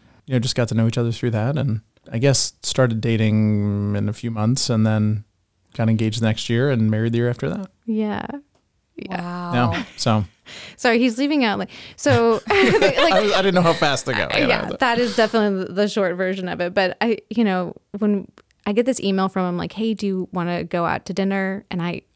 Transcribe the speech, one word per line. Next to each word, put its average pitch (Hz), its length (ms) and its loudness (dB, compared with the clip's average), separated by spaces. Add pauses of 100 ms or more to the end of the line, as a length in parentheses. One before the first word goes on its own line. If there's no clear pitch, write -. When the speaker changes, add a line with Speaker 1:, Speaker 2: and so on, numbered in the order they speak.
(260)
Speaker 1:
you 135 60 -6
know, 127 80 2
just 120 160 -2
got 120 120 2
to 110 60 -4
know 113 140 2
each 117 100 0
other 117 140 0
through 120 200 -2
that. 113 240 0
And 117 260 -2 (280)
I 120 80 -4
guess 127 360 2 (100)
started 117 360 0
dating 107 960 2
in 101 140 0
a 104 40 -2
few 117 200 -6
months 113 380 0
and 110 140 2
then 107 380 2 (520)
got 113 140 0
engaged 110 320 0
the 113 60 2
next - 240 -2
year 123 200 2
and 110 200 2
married 110 220 0
the 117 60 0
year 120 120 2
after 135 200 -4
that. 196 200 -8 (160)
Speaker 2:
Yeah. 214 400 -4 (840)
Speaker 3:
Wow. 175 640 -2
Speaker 1:
Yeah. - 120 -4 (120)
So. 107 280 0 (520)
Speaker 2:
Sorry, 233 220 2
he's 233 180 2
leaving 285 280 0
out, 196 160 0
like, 190 100 -6 (240)
so, 233 500 2
<laughs> - 60 -6
like, 392 480 4
Speaker 1:
I 320 240 4
was, 202 120 2
I - 80 2
didn't 190 120 2
know 180 80 4
how 165 100 4
fast 147 340 0
to 135 60 0
go. - 140 0 (100)
You - 120 2
Speaker 2:
yeah, - 200 0
Speaker 1:
know, - 120 -6
Speaker 2:
that 233 180 2
is 233 160 0
definitely 208 580 0
the 202 160 0
short 190 280 -2
version 185 320 -4
of 170 120 -6
it. 180 140 -4
But 185 260 0
I, 226 180 0 (120)
you 226 140 2
know, 185 320 0 (220)
when 208 280 0 (400)
I 202 60 -2
get 226 120 2
this 247 160 0
email 190 280 0
from 185 200 -2
him, 175 80 -2
like, 170 160 -6
"Hey, 220 220 -2
do 202 120 -4
you 190 260 -2
wanna 175 320 -4
go 170 220 -2
out - 200 -2
to 190 80 -8
dinner?" 190 560 -2
And 175 100 -6
I 175 220 -6 (140)